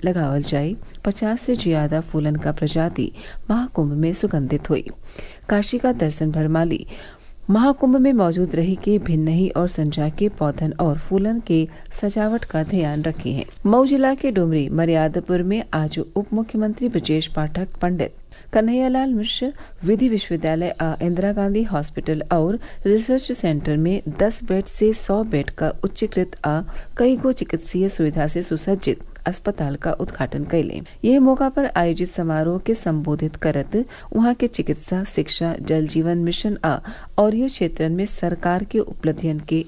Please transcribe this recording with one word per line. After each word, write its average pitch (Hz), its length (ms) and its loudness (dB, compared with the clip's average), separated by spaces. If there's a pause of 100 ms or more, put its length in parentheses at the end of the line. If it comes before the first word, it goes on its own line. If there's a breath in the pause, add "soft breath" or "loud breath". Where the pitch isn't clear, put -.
लगावल 151 380 0
जाये। 147 340 -2 (280 loud breath)
पचास 214 360 -2
से 247 160 0
ज्यादा 156 460 2
फूलन 151 340 0
का 147 160 -2
प्रजाति 160 580 0 (400 loud breath)
महाकुंभ 214 440 0
में 160 180 2
सुगंधित 151 580 0
हुई। - 160 0 (600 loud breath)
काशी 208 300 0
का 254 160 2
दर्शन 156 360 0
भरमाली 160 560 0 (640 loud breath)
महाकुंभ 262 460 6
में 262 160 6
मौजूद 180 440 2
रही 180 180 2 (100)
के 208 140 4
भिन्न 156 300 0
ही 170 220 4
और 175 180 2
संजा 151 400 0
के 202 200 0
पौधन 151 520 -2
और 156 180 2
फूलन 202 420 0
के 160 260 2 (260 loud breath)
सजावट 214 520 0
का 156 200 -2
ध्यान 151 380 0
रखे - 280 -4
हैं। 139 140 -4 (220)
मऊ 247 200 6
जिला 269 280 4
के 269 160 -2
डुमरी 165 400 2
मर्यादपुर 165 720 2
में 208 200 0 (120)
आज 156 240 -2
उप 202 360 -4
मुख्यमंत्री 220 540 0
ब्रजेश 156 400 0
पाठक, 160 400 -2 (140)
पंडित 180 320 0 (380 loud breath)
कन्हैयालाल 254 640 2
मिश्र 233 380 -2 (320 loud breath)
विधि 226 240 4
विश्वविद्यालय 170 720 0
आ 160 220 0
इंदिरा 180 300 2
गांधी 202 300 2
हॉस्पिटल 160 600 -2 (100)
और 175 260 2 (280 loud breath)
रिसर्च 226 460 2
सेंटर 151 440 0
में 175 240 2 (200)
दस 220 240 0
बेड 196 220 0
से 214 280 2
सौ 208 300 0
बेड 208 260 -2
का - 220 -2 (120)
उच्चीकृत - 600 -2
आ 151 160 0 (380 loud breath)
कई 247 180 4
गो 254 160 2
चिकित्सीय 190 560 -2
सुविधा 156 380 0
से 170 160 -2
सुसज्जित 180 640 -2 (220)
अस्पताल 165 500 -2
का - 160 -2
उद्घाटन 143 520 -4
कैले। - 360 0 (240 loud breath)
ये 254 140 6
मौका 262 300 6
पर 277 180 0 (100)
आयोजित 170 320 2
समारोह 160 580 0
के 226 80 2
संबोधित 151 600 -2
करत 147 400 -2 (360 loud breath)
वहां 240 220 4
के 240 120 0
चिकित्सा, - 580 -2
शिक्षा, - 560 -2
जल 160 260 2
जीवन 165 320 0
मिशन 175 460 -2
आ 147 120 2 (420 loud breath)
और 214 180 6
क्षेत्रन 170 560 0
में 190 140 0
सरकार 175 580 -2
के - 140 -2
उपलब्धियन 156 640 -2
के 160 280 -2